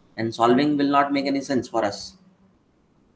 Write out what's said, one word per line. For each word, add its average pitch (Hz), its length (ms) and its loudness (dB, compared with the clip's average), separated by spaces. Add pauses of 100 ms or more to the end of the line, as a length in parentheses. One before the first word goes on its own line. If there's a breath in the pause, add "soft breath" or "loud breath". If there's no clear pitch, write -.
(180)
and 113 180 -4
solving 127 420 4
will 143 180 0
not 139 200 2
make 139 160 -2
any 139 100 -2
sense 135 320 -4
for 113 140 0
us। 101 120 -6 (1160)